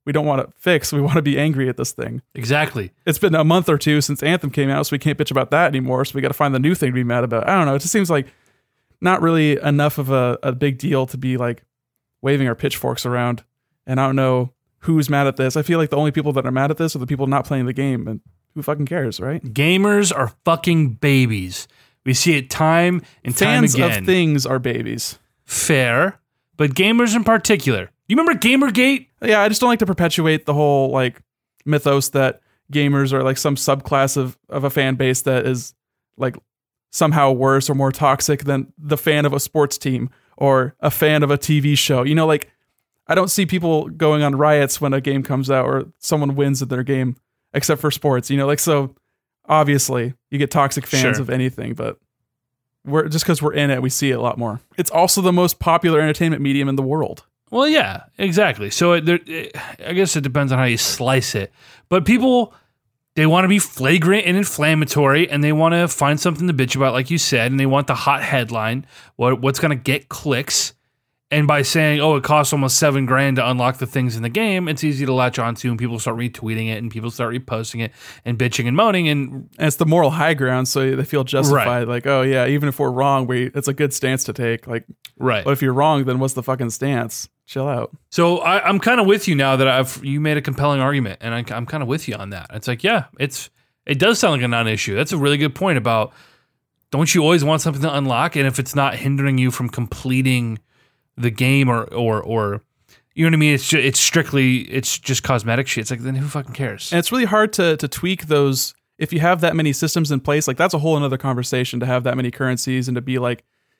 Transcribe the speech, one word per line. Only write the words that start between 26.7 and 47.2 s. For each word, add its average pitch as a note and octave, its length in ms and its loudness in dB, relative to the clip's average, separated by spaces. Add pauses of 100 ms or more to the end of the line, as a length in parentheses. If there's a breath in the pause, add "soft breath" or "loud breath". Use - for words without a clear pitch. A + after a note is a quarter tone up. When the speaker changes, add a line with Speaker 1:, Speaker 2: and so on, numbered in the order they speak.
Speaker 2:
gamers A3 440 2
in A#3 80 0
particular. D#3+ 640 0 (160)
You G#3+ 100 0
remember D#4+ 220 2
Gamergate? C4 680 2 (160)
Speaker 1:
Yeah, G#3+ 180 4
I G3+ 80 4
just G#3+ 140 0
don't B3 80 4
like A#3 80 2
to A3 80 0
perpetuate D#3+ 580 0
the D3+ 80 -2
whole, C#3+ 380 2
like, B2+ 320 -2 (420)
mythos C#3+ 460 0
that C3+ 300 0 (300)
gamers C#3 440 2
are, C3+ 80 0
like, C3 160 0
some C#3+ 180 0
subclass C#3 600 0
of, B2+ 180 -4 (140)
of C#3 140 -4
a C#3+ 40 -2
fan C3 280 0
base C3 260 0
that B2+ 240 0
is, B2+ 280 -4 (440)
like, B2+ 180 -4 (560)
somehow D3 400 4
worse C3+ 380 2
or C#3+ 40 0
more C3+ 180 2
toxic C#3 520 0
than C#3 320 -2
the D3+ 220 -4
fan D3+ 260 2
of C#3+ 80 2
a C#3 80 -2
sports - 380 0
team B2+ 320 -4 (260 soft breath)
or C3+ 440 2
a D3+ 100 2
fan D3+ 320 2
of C#3+ 80 2
a C#3+ 60 4
T D3+ 240 2
V C#3+ 140 2
show. C3+ 280 2
You C#3+ 120 0
know, D#3+ 120 2
like, D#3 240 0 (560)
I D#3+ 80 0
don't F#3 160 2
see G3+ 140 0
people E3 460 0
going D#3 320 2
on C#3+ 120 2
riots D3 460 2
when C#3 140 0
a C3+ 60 0
game C#3 220 -2
comes C3+ 280 -4
out C3+ 160 2
or C3 180 -2 (140)
someone C#3+ 360 -2
wins C#3 280 0
in B2 60 -6
their B2+ 140 -2
game, B2+ 340 -2 (360)